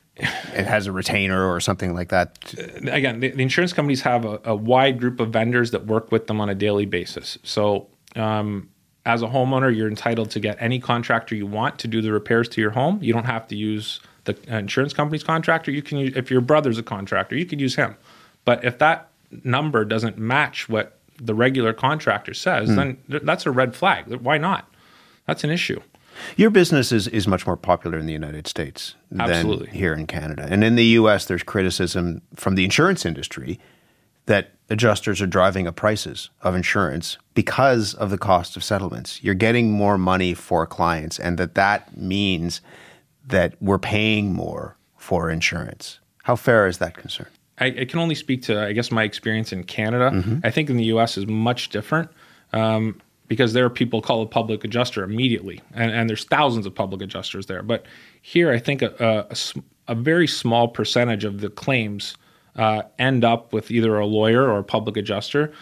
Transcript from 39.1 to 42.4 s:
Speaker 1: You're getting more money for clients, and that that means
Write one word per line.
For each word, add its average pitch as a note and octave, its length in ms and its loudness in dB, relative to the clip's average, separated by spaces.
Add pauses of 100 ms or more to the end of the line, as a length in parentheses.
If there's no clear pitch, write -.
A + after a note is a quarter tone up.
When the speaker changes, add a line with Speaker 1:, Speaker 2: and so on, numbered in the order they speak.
Speaker 1:
You're G#2 100 2
getting A2+ 380 4
more G2+ 260 4
money F#2 340 2
for E2 340 0
clients, E2 520 -2
and F2 200 -2
that F2 180 -2
that G2+ 400 0
means F#2 640 -2 (640)